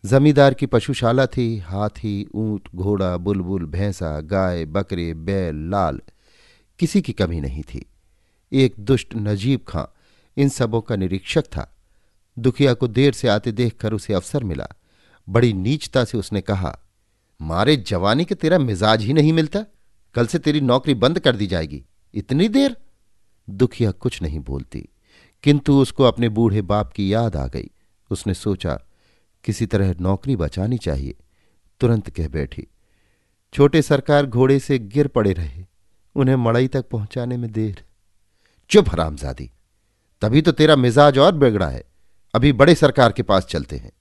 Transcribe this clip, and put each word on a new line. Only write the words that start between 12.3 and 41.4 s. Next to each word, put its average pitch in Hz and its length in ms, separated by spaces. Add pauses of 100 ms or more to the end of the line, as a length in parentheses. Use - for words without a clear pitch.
दुखिया 127 360
को 123 140
देर 127 240
से - 160
आते 107 240
देखकर 110 400
उसे 107 220
अफसर 120 300
मिला। 85 240 (600)
बड़ी 113 240
नीचता 120 520
से 117 140
उसने 101 220
कहा, 92 400 (640)
"मारे 90 340
जवानी 104 480
के 202 100
तेरा 170 240
मिजाज 110 440
ही 107 100
नहीं 151 200
मिलता। 165 320 (500)
कल 120 120
से 165 120
तेरी 151 220
नौकरी 131 340
बंद 131 260
कर 123 160
दी 104 100
जाएगी। 80 380 (300)
इतनी 143 340
देर?" 262 280 (720)
दुखिया 107 400
कुछ - 320
नहीं 78 180
बोलती, 65 480 (540)
किंतु 143 400
उसको 135 220
अपने 120 240
बूढ़े 107 340
बाप 101 300
की 98 220
याद 110 220
आ 67 100
गई। - 240 (400)
उसने 95 240
सोचा, 92 460 (640)
"किसी 110 220
तरह 95 340
नौकरी 95 360
बचानी 95 420
चाहिए।" 69 360 (680)
तुरंत 117 300
कह 80 180
बैठी, 71 400 (840)
"छोटे 143 300
सरकार 143 440
घोड़े 131 340
से 135 180
गिर 120 300
पड़े 104 240
रहे, 82 340 (480)
उन्हें 135 220
मड़ई 120 320
तक 131 200
पहुंचाने 120 480
में 120 160
देर।" 107 320 (840)
"चुप 202 180
हरामजादी, 71 600 (720)
तभी 120 220
तो 156 100
तेरा 151 240
मिजाज 131 420
और 160 140
बिगड़ा 113 360